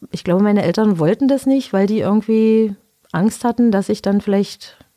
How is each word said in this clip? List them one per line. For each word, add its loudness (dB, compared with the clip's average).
ich -10
glaube, 0
meine 2
Eltern 0
wollten 0
das 0
nicht, 0
weil 2
die -2
irgendwie 2
Angst -2
hatten, 2
dass 0
ich -4
dann 0
vielleicht, -4